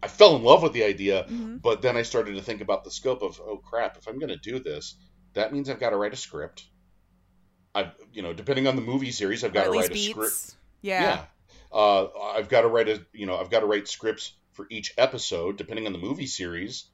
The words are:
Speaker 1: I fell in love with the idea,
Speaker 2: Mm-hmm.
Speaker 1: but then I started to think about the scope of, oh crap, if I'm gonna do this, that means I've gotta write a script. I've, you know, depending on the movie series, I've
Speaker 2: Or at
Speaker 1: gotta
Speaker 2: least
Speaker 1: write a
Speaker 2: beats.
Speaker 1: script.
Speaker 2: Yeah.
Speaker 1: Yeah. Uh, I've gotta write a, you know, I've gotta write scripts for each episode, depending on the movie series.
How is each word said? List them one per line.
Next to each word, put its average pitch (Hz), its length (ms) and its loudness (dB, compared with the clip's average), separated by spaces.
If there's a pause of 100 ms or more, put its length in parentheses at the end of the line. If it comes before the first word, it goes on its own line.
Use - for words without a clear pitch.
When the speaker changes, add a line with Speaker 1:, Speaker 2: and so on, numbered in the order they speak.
Speaker 1:
I 104 60 -8
fell 190 260 10
in 123 80 0
love 156 220 8
with 156 80 2
the 117 100 0
idea, 98 420 2
Speaker 2:
Mm-hmm. 233 340 -10
Speaker 1:
but 113 220 0
then 123 160 2
I 117 60 0
started 113 320 -2
to 98 80 -8
think 107 180 -8
about 98 220 -2
the - 80 -16
scope 127 320 -4
of, 90 180 -8
oh 98 180 -10
crap, - 400 -6
if - 100 -18
I'm 117 100 -10
gonna 131 180 -8
do 117 220 -10
this, 76 380 -10 (380)
that 107 180 -2
means 139 180 -4
I've 135 100 -6
gotta 117 160 0
write 104 160 -2
a - 40 -12
script. - 500 -12 (1040)
I've, 95 200 -4 (200)
you 110 100 -12
know, 85 100 -6
depending 131 340 -2
on 131 80 2
the 135 80 -2
movie 127 300 -4
series, 107 320 -4
I've 107 100 -2
Speaker 2:
Or 104 40 4
at 98 80 4
Speaker 1:
gotta 95 40 2
Speaker 2:
least 92 120 2
Speaker 1:
write 90 80 0
a - 40 -8
Speaker 2:
beats. 208 160 -2
Speaker 1:
script. - 460 -6 (260)
Speaker 2:
Yeah. 190 200 0
Speaker 1:
Yeah. 87 220 0 (480)
Uh, 101 340 6 (300)
I've 101 140 -2
gotta 117 180 6
write 113 220 2
a, 107 100 0 (140)
you 107 100 -10
know, 92 140 -2
I've 90 100 -6
gotta 110 160 4
write 104 240 0
scripts - 460 -6 (180)
for 110 160 -16
each 110 300 -10
episode, 101 580 0
depending 110 300 -8
on 98 80 -6
the 87 40 -10
movie 123 280 -6
series. 90 680 -8